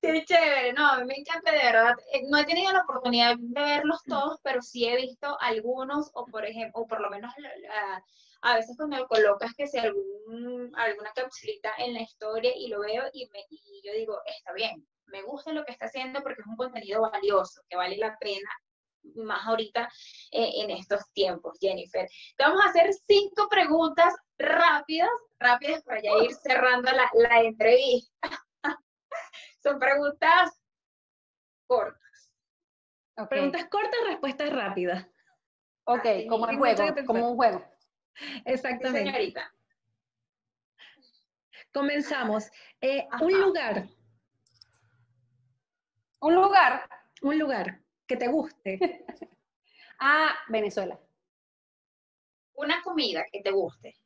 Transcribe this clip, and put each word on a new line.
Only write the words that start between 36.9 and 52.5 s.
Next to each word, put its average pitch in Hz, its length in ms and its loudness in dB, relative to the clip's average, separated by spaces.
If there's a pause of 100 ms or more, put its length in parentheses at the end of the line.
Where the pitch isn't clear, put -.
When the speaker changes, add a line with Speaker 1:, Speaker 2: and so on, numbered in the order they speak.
Speaker 3:
pensar. 277 140 -6
Speaker 2:
como 233 240 0
un 247 60 -4
juego. 220 280 2 (800)
Speaker 3:
Exactamente. 254 560 -4
Speaker 1:
Sí, - 60 -2
señorita. - 480 -6 (2250)
Speaker 3:
Comenzamos. 277 800 -2 (300)
Eh, 269 300 -2
Speaker 1:
Ajá. - 140 -2
Speaker 3:
un 381 160 4
lugar. 302 480 0 (2250)
Speaker 2:
Un 311 140 4
lugar. 370 540 4 (340)
Speaker 3:
Un 294 160 0
lugar 220 420 -4 (260)
que 254 100 -2
te 247 120 -2
guste. 247 500 -4
Speaker 2:
<laughs> - 560 -6 (680)
Ah, 302 320 2 (160)
Venezuela. 208 480 -4 (1600)